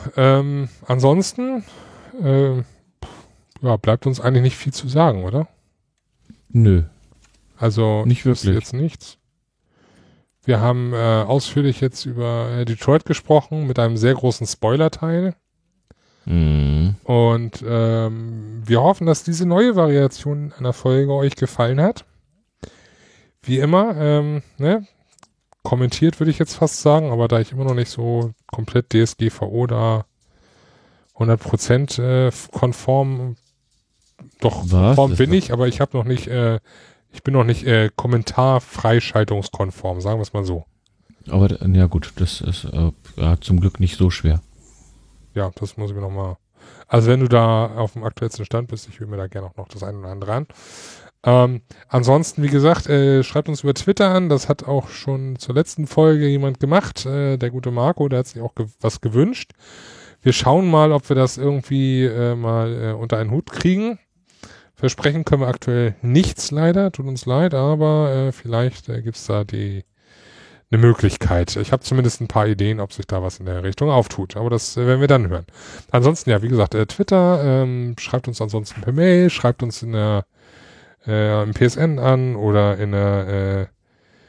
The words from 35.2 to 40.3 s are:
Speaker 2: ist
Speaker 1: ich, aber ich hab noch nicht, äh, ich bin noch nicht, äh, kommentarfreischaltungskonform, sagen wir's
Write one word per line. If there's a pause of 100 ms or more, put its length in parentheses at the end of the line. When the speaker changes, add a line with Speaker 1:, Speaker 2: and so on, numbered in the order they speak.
Speaker 2:
ist
Speaker 1:
ich,
aber
ich
hab
noch
nicht,
äh, (520)
ich
bin
noch
nicht,
äh,
kommentarfreischaltungskonform,
sagen
wir's